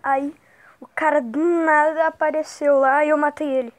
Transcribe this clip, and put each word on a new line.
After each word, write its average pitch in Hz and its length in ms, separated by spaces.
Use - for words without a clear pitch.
Aí 277 260
o 247 60
cara 302 340
do 240 200
nada 320 680
apareceu 302 720
lá 269 260
e 302 40
eu 302 100
matei 294 300
ele. 262 300